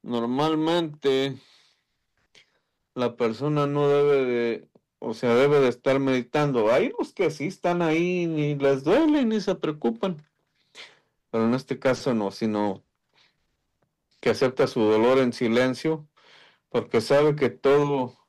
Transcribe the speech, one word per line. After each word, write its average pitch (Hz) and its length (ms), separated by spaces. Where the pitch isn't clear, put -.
Normalmente, 139 1300
la 123 220
persona 143 520
no 143 200
debe 143 380
de, 120 440
o 117 140
sea, 117 220
debe 143 240
de 131 100
estar 135 300
meditando. 131 720
Hay 208 260
unos - 160
que 170 180
sí 175 160
están 175 340
ahí, 170 460
ni 151 280
les 139 280
duele, 285 420
ni 220 160
se 190 140
preocupan. 180 640
Pero 113 140
en 117 80
este 131 260
caso 127 340
no, 101 180
sino 104 520
que 127 80
acepta 127 380
su 120 140
dolor 110 380
en 123 140
silencio, 127 720
porque 117 320
sabe 147 340
que 135 140
todo 139 680